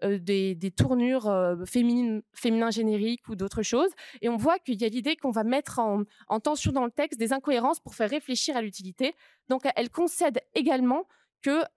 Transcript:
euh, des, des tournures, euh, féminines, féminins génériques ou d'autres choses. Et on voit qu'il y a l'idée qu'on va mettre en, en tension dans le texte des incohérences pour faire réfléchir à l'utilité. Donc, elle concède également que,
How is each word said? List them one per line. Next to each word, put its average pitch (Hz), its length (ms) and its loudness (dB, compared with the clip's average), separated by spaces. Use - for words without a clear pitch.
euh, 202 140 0
des, 190 380 0
des 180 160 -4
tournures, 247 560 0
euh, 185 280 2
féminines, 240 580 0
féminins 226 380 0
génériques 220 580 0
ou 220 60 -6
d'autres 196 260 -4
choses. 285 300 2
Et 233 80 0
on 233 80 0
voit 311 200 4
qu'il 226 240 -4
y 233 40 0
a 220 40 2
l'idée 247 260 -2
qu'on 277 140 -2
va 220 140 0
mettre 254 340 0
en, 208 240 2
en 220 120 0
tension 294 320 0
dans 262 140 2
le 240 40 -2
texte 294 300 -2
des 226 120 0
incohérences 262 480 0
pour - 140 -18
faire 214 160 0
réfléchir 269 480 -2
à 226 60 -2
l'utilité. 202 500 -4
Donc, 262 260 0
elle 240 160 -2
concède 330 480 0
également 262 520 2
que, 294 180 2